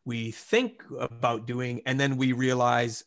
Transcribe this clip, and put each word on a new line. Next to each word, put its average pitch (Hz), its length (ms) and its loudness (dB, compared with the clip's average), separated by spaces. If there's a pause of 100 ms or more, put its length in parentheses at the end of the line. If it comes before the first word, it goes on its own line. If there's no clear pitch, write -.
we 117 280 -4
think - 500 -2 (160)
about 117 480 -2
doing, 123 400 -4
and 131 140 0
then 139 160 2
we 131 160 2
realize, 123 760 2